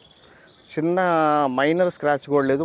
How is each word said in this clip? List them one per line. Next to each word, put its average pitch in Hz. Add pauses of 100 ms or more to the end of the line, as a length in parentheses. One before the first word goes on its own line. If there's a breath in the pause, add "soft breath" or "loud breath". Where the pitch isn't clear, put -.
(720 loud breath)
చిన్న 170 (580)
మైనర్ 170
స్క్రాచ్ 147
కూడా 139
లేదు, 139